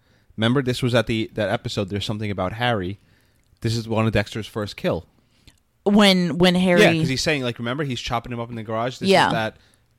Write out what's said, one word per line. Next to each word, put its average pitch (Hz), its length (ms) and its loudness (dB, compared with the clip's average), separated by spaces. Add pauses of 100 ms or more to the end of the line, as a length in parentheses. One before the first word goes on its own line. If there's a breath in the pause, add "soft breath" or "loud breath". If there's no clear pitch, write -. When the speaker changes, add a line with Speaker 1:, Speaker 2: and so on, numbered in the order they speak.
(380)
Speaker 1:
Remember, 120 240 2
this 127 220 -2
was 120 100 0
at 113 140 2
the, 110 260 -2
that 104 160 -2
episode, 107 400 -4
there's 101 160 -6
something 107 240 -6
about 95 240 -4
Harry. 107 460 -2 (600)
This 113 140 -2
is 113 120 -6
one 110 180 0
of 110 60 0
Dexter's 104 360 -4
first 104 300 -8
kill. 123 300 -4 (760 soft breath)
Speaker 2:
When, 190 540 4
when 180 180 4
Harry 180 260 4
Speaker 1:
Yeah, 170 120 6
'cause 160 160 0
he's 131 120 -2
saying, 151 220 0
like, 120 160 -4
remember, 127 260 -4
he's 127 160 -6
chopping 120 300 -6
him 120 80 -8
up 117 100 -8
in 120 60 -12
the 113 80 -10
garage? 113 360 -4
This 190 100 0
Speaker 2:
Yeah. 165 180 6
Speaker 1:
is 87 60 0
that, 110 240 -4 (420)